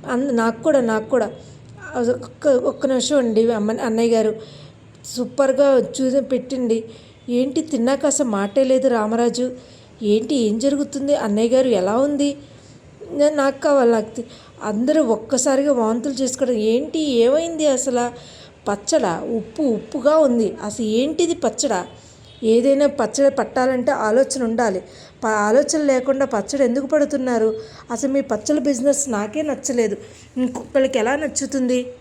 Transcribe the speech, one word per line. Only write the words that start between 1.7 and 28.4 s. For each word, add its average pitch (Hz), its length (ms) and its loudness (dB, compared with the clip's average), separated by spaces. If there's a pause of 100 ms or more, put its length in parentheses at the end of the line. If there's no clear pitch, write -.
ఒక్క, - 500 -2
ఒక్క 262 380 0
నిమిషం 262 320 0
అండి, 226 340 2
అమ్మ, 214 200 -2
అన్నయ్య 226 420 0
గారు. 220 220 2 (680)
సూపర్గా 262 720 2
చూసి 262 440 0
పెట్టండి. 247 640 -2 (460)
ఏంటి 262 320 0
తిన్నాక 262 440 -2
అసలు 277 220 2
మాటే 202 360 0
లేదు 262 240 2
రామరాజు? 240 640 0 (520)
ఏంటి, 220 320 2
ఏం 220 240 0
జరుగుతుంది? 277 560 0
అన్నయ్య 220 340 0
గారు 262 180 4
ఎలా 202 300 2
ఉంది? 285 400 0 (760)
నేను, 294 240 2
నాకు 269 260 0
కావాలి, 277 300 4
నాకు 220 240 -2
తి-, 233 100 -8 (380)
అందరూ 254 400 0
ఒక్కసారిగా 269 680 0
వాంతులు 240 400 0
చేసుకోవడం 254 400 -2
ఏంటి? 240 460 0
ఏమైంది 302 680 2
అసలు? 240 720 -2 (280)
పచ్చడా? 202 540 -2
ఉప్పు 233 400 -6
ఉప్పుగా 269 560 0
ఉంది. 240 360 2 (100)
అసలు 208 220 -6
ఏంటిది 311 500 0
పచ్చడా? 220 520 -2 (560)
ఏదైనా 269 440 4
పచ్చడి 277 480 2
పట్టాలంటే 254 560 0
ఆలోచన 254 520 0
ఉండాలి. 226 380 -2 (420)
ప-, 226 40 0
ఆలోచన 220 540 2
లేకుండా 269 440 2
పచ్చడి 240 380 -2
ఎందుకు 254 240 0
పడుతున్నారు? 254 680 0 (360)
అసలు 262 200 -2
మీ 277 100 2
పచ్చళ్ళ 269 380 -2